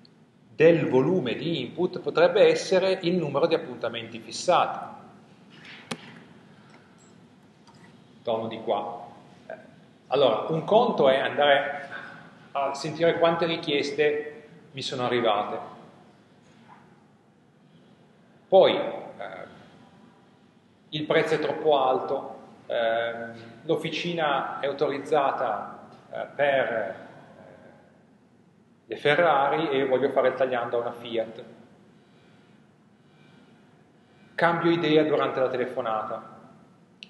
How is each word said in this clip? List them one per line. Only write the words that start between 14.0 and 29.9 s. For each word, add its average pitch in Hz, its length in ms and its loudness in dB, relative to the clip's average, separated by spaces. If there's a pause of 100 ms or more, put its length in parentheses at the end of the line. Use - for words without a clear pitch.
mi 131 100 -10
sono 127 220 -4
arrivate. 113 520 0 (3000)
Poi, 151 280 8
eh, - 720 -8 (1400)
il 151 160 -8
prezzo 156 280 2
è 151 60 2
troppo 156 440 2
alto, 131 580 -2 (260)
ehm, 117 680 -2 (300)
l'officina 156 960 -2
è 135 80 -4
autorizzata, 139 1200 -2 (220)
eh, 110 240 -10
per, 135 360 2
eh, 104 240 -4 (1900)
le 107 120 -8
Ferrari 151 720 2
e 139 80 0
io 135 100 2
voglio 127 240 2